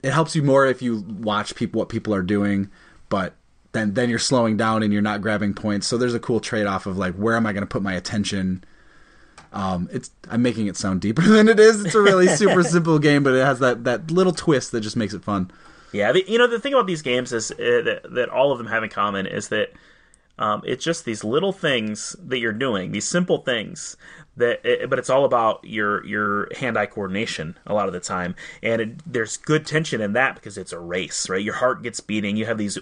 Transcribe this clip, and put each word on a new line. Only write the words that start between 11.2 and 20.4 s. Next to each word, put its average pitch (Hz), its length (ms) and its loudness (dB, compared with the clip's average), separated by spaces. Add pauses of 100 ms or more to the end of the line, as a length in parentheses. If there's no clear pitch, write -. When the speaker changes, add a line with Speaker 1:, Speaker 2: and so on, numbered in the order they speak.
Speaker 1:
<laughs> - 20 4
than 214 240 8
it 214 120 6
is. 214 260 8
It's 175 100 -2
a 208 60 8
really 190 260 8
super 175 360 4
Speaker 2:
<laughs> - 0 -
Speaker 1:
simple 160 360 4
game, 143 240 4
but 135 100 4
it 131 120 4
has 135 140 2
that, 120 260 0
that 127 260 -2
little 180 220 4
twist 143 380 0
that 117 100 -2
just 107 160 -8
makes 107 160 -2
it 90 100 -10
fun. 95 280 -2 (420)
Speaker 2:
Yeah, 104 180 2
the, 185 160 4
you 220 100 0
know, 240 100 6
the 233 120 -2
thing 277 140 -4
about 240 140 4
these 165 140 -4
games 123 300 -2
is, 113 200 -4
uh, - 60 -10
that, 117 440 0 (100)
that 120 180 -2
all 135 220 2
of 127 60 -2
them 117 100 -10
have 110 160 -2
in 107 60 -8
common 101 360 -2
is 104 240 -6
that, 107 220 -2 (680)
um, 104 260 -2